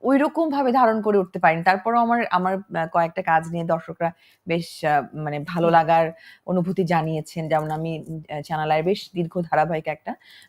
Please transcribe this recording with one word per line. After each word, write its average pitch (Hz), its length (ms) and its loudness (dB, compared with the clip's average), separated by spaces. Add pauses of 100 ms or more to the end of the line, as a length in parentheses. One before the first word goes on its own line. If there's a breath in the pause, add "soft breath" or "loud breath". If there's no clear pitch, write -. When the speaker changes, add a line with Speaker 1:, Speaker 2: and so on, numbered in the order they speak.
Speaker 1:
ওইরকম 311 480 2
ভাবে 277 220 0
ধারণ 226 300 4
করে 208 160 2
উঠতে 185 200 -2
পারিনি। 165 240 2
তারপরেও 202 380 2
আমার, 233 200 2 (100)
আমার, 185 240 0
আহ, 170 380 -4
কয়েকটা 170 300 0
কাজ 160 280 2
নিয়ে 170 140 -4
দর্শকরা 170 440 -2 (380 soft breath)
বেশ, 170 380 -4
আহ, 147 180 2 (140)
মানে 151 300 -6
ভালো 175 200 0
Speaker 2:
হুম। 170 100 4
Speaker 1:
লাগার 165 300 4 (400 loud breath)
অনুভূতি 185 380 0
জানিয়েছেন। 160 640 -2
যেমন 156 220 0
আমি, 160 280 -6
উম, 160 220 -12 (100)
আহ, 151 120 -8
চ্যানেল 156 280 -4
আইয়ের 156 140 2
বেশ 196 300 -2
দীর্ঘ 170 260 -4
ধারাবাহিক 160 480 0
একটা 156 240 -8 (360 soft breath)